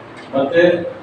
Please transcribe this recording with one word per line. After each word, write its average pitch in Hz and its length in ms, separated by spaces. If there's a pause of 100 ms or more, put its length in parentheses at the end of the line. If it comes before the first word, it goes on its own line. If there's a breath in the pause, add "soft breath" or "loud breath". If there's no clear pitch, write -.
(380)
ಮತ್ತೆ 170 460 (180)